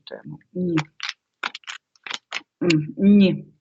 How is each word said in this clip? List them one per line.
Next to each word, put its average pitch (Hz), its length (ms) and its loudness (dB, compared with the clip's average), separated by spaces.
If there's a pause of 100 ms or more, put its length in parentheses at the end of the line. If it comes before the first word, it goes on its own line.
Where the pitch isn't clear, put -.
тему. - 340 -16 (140)
Ні. 180 240 -4 (1900)
М, 160 340 0
ні. 196 480 4 (160)